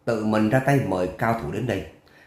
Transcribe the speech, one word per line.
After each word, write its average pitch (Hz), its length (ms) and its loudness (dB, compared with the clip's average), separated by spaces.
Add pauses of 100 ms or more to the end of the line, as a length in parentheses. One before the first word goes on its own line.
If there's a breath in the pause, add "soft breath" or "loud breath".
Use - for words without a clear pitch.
tự 110 200 -2
mình 107 260 2
ra 127 80 4
tay 139 300 4
mời 92 200 0 (100)
cao 117 240 0
thủ - 100 -6
đến 104 140 -4
đây, 98 200 -2 (400 soft breath)